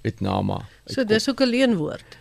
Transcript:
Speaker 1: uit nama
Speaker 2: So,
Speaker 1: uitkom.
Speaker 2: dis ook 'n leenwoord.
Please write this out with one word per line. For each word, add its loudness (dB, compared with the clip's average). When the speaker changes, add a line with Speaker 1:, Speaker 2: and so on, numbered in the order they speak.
Speaker 1:
uit -6
nama 0
Speaker 2:
So, -6
Speaker 1:
uitkom. 2
Speaker 2:
dis 2
ook 0
'n 4
leenwoord. 2